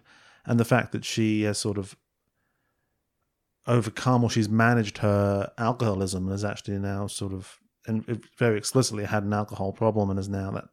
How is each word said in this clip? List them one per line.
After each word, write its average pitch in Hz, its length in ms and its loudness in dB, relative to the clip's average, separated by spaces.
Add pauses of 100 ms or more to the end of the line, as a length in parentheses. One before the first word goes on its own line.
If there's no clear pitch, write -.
(460)
And 123 120 2
the 117 80 6
fact 117 280 2
that 110 100 -4
she 110 380 0
has 107 160 0
sort 101 200 -2
of 98 200 -8 (1700)
overcome, 120 580 2
or 110 60 2
she's 110 180 2
managed 113 520 2
her 101 580 2
alcoholism 98 680 0
and 95 80 -2
has 98 140 -4
actually 101 340 -6
now 98 280 -4
sort 98 260 -8
of, 95 260 -12 (260)
and 110 200 -2 (320)
very 113 200 2
explicitly 107 480 0
had 101 180 0
an 101 100 0
alcohol 98 400 -4
problem 107 360 2
and 98 100 -2
is 95 100 -4
now 98 220 -4
that 107 220 -8